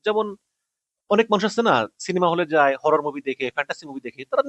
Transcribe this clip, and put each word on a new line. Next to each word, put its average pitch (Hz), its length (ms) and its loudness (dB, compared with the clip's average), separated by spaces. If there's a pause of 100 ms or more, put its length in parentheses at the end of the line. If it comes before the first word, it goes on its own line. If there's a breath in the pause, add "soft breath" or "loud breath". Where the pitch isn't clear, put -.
যেমন 214 320 -4 (720)
অনেক 208 200 4
মানুষ 208 140 0
আছে 226 180 -2
না, 135 260 2 (100)
সিনেমা 180 300 0
হলে 170 180 0
যায়, 143 380 4
হরর 151 180 4
মুভি 143 200 -6
দেখে, 131 280 -6
ফ্যান্টাসি 151 360 -8
মুভি 135 140 -14
দেখে, 127 240 -16
তারা 269 240 -2